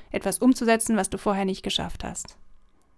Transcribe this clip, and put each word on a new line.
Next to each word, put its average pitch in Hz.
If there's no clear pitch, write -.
etwas -
umzusetzen, 226
was 190
du 196
vorher 196
nicht 190
geschafft 175
hast. -